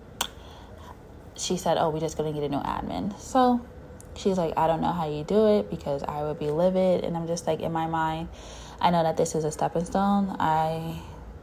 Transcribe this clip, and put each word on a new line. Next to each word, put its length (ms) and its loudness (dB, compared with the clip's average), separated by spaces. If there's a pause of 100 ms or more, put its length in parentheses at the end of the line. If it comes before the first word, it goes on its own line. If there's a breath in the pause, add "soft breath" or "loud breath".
(1400 loud breath)
she 200 -2
said, 240 2
"Oh, 100 4
we 120 -2
just 160 -2
gonna 160 -2
get 100 -2
a 60 -2
new 100 -2
admin." 580 -4
So 440 4 (540)
she's 220 2
like, 200 0
"I 100 6
don't 140 2
know 100 2
how 180 -2
you 140 -4
do 240 4
it," 240 4
because 320 -4
I 200 -4
would 140 -2
be 140 0
livid. 540 4
And 100 -2
I'm 100 -2
just 220 -4
like, 140 0
in 100 -2
my 160 0
mind, 400 -2 (560 loud breath)
I 60 6
know 140 6
that 120 2
this 200 2
is 100 0
a 60 0
stepping 340 -2
stone. 540 2
I 600 0 (440 loud breath)